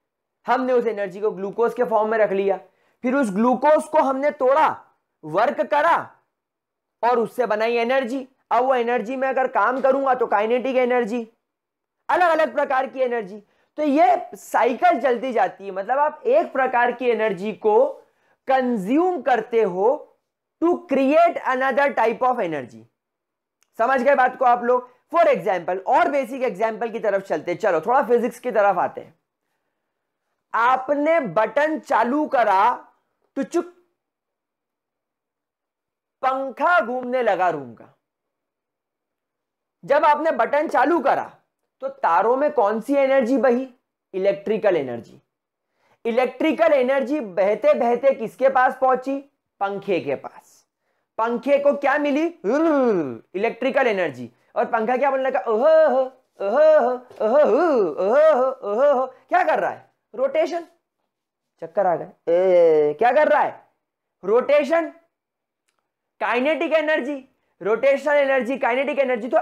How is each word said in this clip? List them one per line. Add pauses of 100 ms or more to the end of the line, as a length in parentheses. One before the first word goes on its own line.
(460)
हमने
उस
एनर्जी
को
ग्लूकोज
के
फॉर्म
में
रख
लिया, (420)
फिर
उस
ग्लूकोज
को
हमने
तोड़ा, (440)
वर्क
करा (920)
और
उससे
बनाई
एनर्जी। (220)
अब
वो
एनर्जी
में
अगर
काम
करूंगा
तो
काइनेटिक
एनर्जी, (800)
अलग-अलग
प्रकार
की
एनर्जी। (340)
तो
ये
साइकिल
चलती
जाती
है।
मतलब
आप
एक
प्रकार
की
एनर्जी
को (600)
कंज्यूम
करते
हो (520)
to (180)
create (120)
another
type
of
energy। (1000)
समझ
गए
बात
को
आप
लोग? (240)
For
example,
और
बेसिक
एग्जांपल
की
तरफ
चलते
हैं।
चलो
थोड़ा
फिजिक्स
की
तरफ
आते
हैं। (1400)
आपने
बटन
चालू
करा (640)
तो
चुप, (2500)
पंखा
घूमने
लगा
रूम
का। (1900)
जब
आपने
बटन
चालू
करा (440)
तो
तारों
में
कौन
सी
एनर्जी
बही? (460)
इलेक्ट्रिकल
एनर्जी। (840)
इलेक्ट्रिकल
एनर्जी
बहते
बहते
किसके
पास
पहुंची? (300)
पंखे
के
पास। (520)
पंखे
को
क्या
मिली? (1080)
इलेक्ट्रिकल
एनर्जी। (260)
और
पंखा
क्या
बोलने
लगा?
ओहो, (420)
ओहो, (320)
ओहो, (500)
ओहो,
ओहो,
ओहो।
क्या
कर
रहा
है? (240)
रोटेशन। (920)
चक्कर
आ
गए। (200)
ए,
क्या
कर
रहा
है? (580)
रोटेशन। (1300)
काइनेटिक
एनर्जी, (380)
रोटेशनल
एनर्जी,
काइनेटिक
एनर्जी।
तो